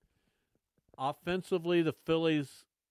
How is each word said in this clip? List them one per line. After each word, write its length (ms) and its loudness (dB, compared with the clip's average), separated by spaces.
Offensively, 840 -2
the 120 0
Phillies 720 -2